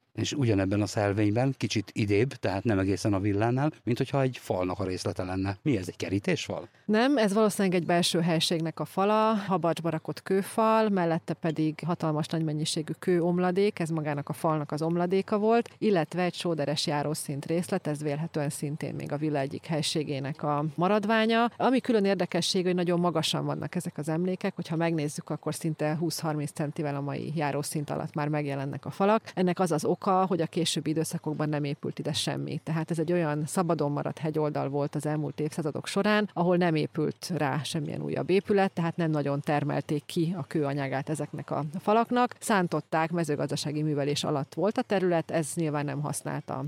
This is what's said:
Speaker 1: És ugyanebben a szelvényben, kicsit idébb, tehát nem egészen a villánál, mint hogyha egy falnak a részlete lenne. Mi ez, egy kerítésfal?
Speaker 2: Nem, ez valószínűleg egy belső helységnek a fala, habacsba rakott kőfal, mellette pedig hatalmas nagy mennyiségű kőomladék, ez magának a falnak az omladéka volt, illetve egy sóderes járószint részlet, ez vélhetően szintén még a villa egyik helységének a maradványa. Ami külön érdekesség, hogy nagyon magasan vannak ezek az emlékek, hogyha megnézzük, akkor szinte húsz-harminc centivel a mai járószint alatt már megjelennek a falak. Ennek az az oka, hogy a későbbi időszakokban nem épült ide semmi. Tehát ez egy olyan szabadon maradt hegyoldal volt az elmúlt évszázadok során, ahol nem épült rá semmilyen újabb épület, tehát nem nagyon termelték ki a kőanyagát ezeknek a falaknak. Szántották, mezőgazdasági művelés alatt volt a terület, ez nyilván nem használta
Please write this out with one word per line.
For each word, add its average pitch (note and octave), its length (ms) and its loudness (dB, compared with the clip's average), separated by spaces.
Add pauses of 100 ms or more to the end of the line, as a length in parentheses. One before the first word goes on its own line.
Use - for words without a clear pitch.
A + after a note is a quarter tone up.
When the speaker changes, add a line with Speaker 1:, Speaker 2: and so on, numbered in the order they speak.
(120)
Speaker 1:
És - 200 -4
ugyanebben G2+ 480 2
a G#2 60 2
szelvényben, G#2+ 720 2
kicsit - 360 -2
idébb, G#2 400 2
tehát F#2+ 320 -4
nem G#2+ 140 2
egészen F#2+ 340 2
a F#2+ 80 2
villánál, A#2 520 2 (120)
mint A#2+ 140 0
hogyha C#3 240 0
egy C3 160 0
falnak F#2 400 -2
a G2+ 60 -2
részlete F#2 400 -4
lenne. F#2+ 380 -2
Mi C#3+ 140 2
ez, F2+ 120 -4
egy - 80 -8
kerítésfal? G2+ 720 -2 (160)
Speaker 2:
Nem, B3 340 4
ez G#3 140 4
valószínűleg G3 480 2
egy D#3+ 60 -2
belső F3 340 2
helységnek E3 600 0
a D#3 40 -4
fala, G#3+ 500 2
habacsba E3+ 560 0
rakott D#3 320 -6
kőfal, A3 640 2
mellette E3+ 460 0
pedig D#3 400 0 (120)
hatalmas D#3 400 0
nagy D#3+ 180 -2
mennyiségű D#3 540 -2
kőomladék, F3+ 800 2
ez E3 100 -2
magának D3+ 400 -2
a - 40 -2
falnak D#3 400 0
az D#3 100 -2
omladéka F3+ 560 0
volt, A3+ 400 2
illetve F3+ 440 2
egy F3 120 0
sóderes D3 520 -2
járószint D3 600 -2
részlet, F3 400 -2
ez D3+ 160 -4
vélhetően D3+ 480 -2
szintén C#3+ 440 -6
még C#3+ 180 -8
a C#3+ 40 -2
villa D3+ 220 0
egyik - 260 -4
helységének D3 800 -2
a D3 220 0 (100)
maradványa. A3 800 2
Ami B3 240 2
külön A3 240 2
érdekesség, F#3 600 2
hogy F3+ 100 2
nagyon F3 260 2
magasan D#3+ 440 0
vannak D3+ 300 -4
ezek E3+ 240 -4
az D3+ 100 -4
emlékek, F3+ 460 0
hogyha E3+ 220 -4
megnézzük, D#3+ 540 0
akkor D#3 240 -4
szinte D#3 420 -2
húsz-harminc D3+ 540 -2
centivel D3 440 -4
a C#3 60 -4
mai C#3 360 -4
járószint C#3+ 540 -2
alatt - 240 -4
már D3 140 -2
megjelennek C#3+ 560 -2
a - 60 -8
falak. G#3 320 2 (120)
Ennek F3+ 240 2
az F3+ 140 2
az D#3 120 2
oka, - 240 0
hogy F#3 320 2
a D#3+ 60 0
későbbi D#3+ 440 -2
időszakokban D#3 580 -2
nem D3 160 0
épült D3 340 -6
ide D3+ 140 -4
semmi. C#3 520 -4
Tehát D#3+ 260 -2
ez D#3+ 80 -2
egy E3 140 0
olyan D#3 340 0
szabadon D#3 460 0
maradt C#3+ 260 -4
hegyoldal D3 500 -2
volt C#3+ 260 -2
az D3+ 120 -2
elmúlt D3+ 340 -2
évszázadok D3+ 460 -4
során, G#3 460 2
ahol F3 240 4
nem F3 180 4
épült D3+ 640 -2
rá C#3+ 260 0
semmilyen D3+ 380 -4
újabb C#3+ 300 -2
épület, G3 420 2
tehát E3+ 240 -2
nem E3 140 2
nagyon C#3+ 300 0
termelték D3 640 0
ki E3+ 300 0
a D3 100 -6
kőanyagát C#3 640 -2
ezeknek D3 420 -6
a C#3+ 140 -2 (160)
falaknak. A#3 580 2
Szántották, E3+ 720 0
mezőgazdasági D3 720 -2
művelés D3 420 0
alatt D3+ 300 -2
volt F#3+ 240 0
a B3+ 40 2
terület, F3+ 480 2
ez D#3 240 0
nyilván D3+ 300 0
nem C#3 160 -2
használta C#3+ 680 -4